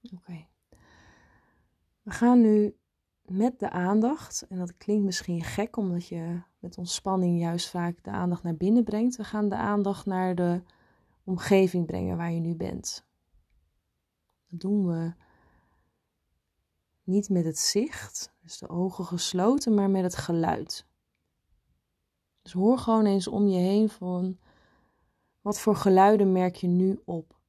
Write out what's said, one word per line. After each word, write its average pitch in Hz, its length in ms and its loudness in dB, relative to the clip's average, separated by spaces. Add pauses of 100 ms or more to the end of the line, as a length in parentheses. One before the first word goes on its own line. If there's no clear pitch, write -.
(120)
Oké. 175 340 -18 (1500)
We 214 100 -14
gaan 240 300 6
nu 214 360 4 (440)
met 220 380 -2
de 202 100 -4
aandacht, 220 800 -2
en 185 80 -12
dat 180 200 -8
klinkt 208 280 -2
misschien 175 380 -4
gek, 208 340 -6
omdat 180 300 -4
je 170 340 -8 (180)
met 175 180 -14
ontspanning 180 640 0
juist 170 300 -2
vaak 175 340 -6
de - 60 -16
aandacht 180 340 -4
naar 170 120 -4
binnen 208 280 2
brengt. 220 320 -2
We 226 80 -10
gaan 208 260 -2
de 196 60 -2
aandacht 202 500 -2
naar 185 300 -2
de 175 260 0 (640)
omgeving 185 600 2
brengen 170 320 -4
waar 170 140 -4
je 165 80 -4
nu 170 160 -4
bent. - 500 -10 (1400)
Dat 175 120 -14
doen 196 280 -2
we 165 260 -4 (1900)
niet 202 260 -2
met 185 160 2
het 160 120 -4
zicht, - 840 -4
dus - 160 -20
de - 120 -18
ogen 180 360 -6
gesloten, 190 680 0
maar 202 160 2
met 190 140 2
het 180 120 -2
geluid. - 720 -4 (1500)
Dus - 120 -20
hoor 202 240 4
gewoon 220 280 2
eens 196 220 2
om 202 200 0
je 190 120 2
heen 196 300 4
van, 180 480 -6 (1040)
wat - 180 -4
voor 214 160 2
geluiden 196 560 6
merk 185 240 2
je - 120 -6
nu 185 380 2
op? 165 440 -10